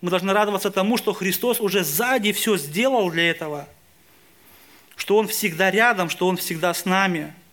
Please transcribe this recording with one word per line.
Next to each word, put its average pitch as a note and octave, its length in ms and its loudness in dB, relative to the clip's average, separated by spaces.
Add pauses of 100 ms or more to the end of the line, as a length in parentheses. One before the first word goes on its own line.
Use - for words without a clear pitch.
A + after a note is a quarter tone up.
Мы F3 100 -4
должны F#3 200 0
радоваться G#3 380 2
тому, G3 260 0
что - 160 -2
Христос G3 480 -2
уже G3 240 0
сзади G#3 500 0
все G#3+ 220 0
сделал F#3+ 540 0
для E3+ 220 0
этого. D3+ 360 -6 (1300)
Что - 220 2
Он G#3+ 100 2
всегда F#3+ 440 0
рядом, G3 400 2
что F3+ 160 0
Он F#3 100 2
всегда F3 380 -2
с - 100 -6
нами. F#3 480 0 (200)